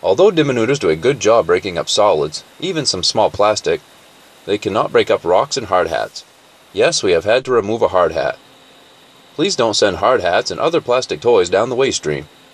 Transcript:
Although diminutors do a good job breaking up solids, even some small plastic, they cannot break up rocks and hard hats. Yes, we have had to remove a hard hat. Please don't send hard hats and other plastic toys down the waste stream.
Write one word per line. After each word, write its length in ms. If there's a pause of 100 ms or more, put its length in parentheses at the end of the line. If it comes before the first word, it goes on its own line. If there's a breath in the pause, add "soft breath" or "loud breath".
Although 280
diminutors 480
do 120
a 60
good 220
job 280
breaking 320
up 100
solids, 560 (160)
even 240
some 180
small 280
plastic, 500 (640)
they 140
cannot 340
break 180
up 140
rocks 320
and 100
hard 220
hats. 360 (480)
Yes, 300
we 100
have 120
had 220
to 60
remove 300
a 60
hard 240
hat. 260 (960)
Please 220
don't 180
send 220
hard 240
hats 300
and 100
other 200
plastic 400
toys 280
down 220
the 60
waste 220
stream. 300 (260)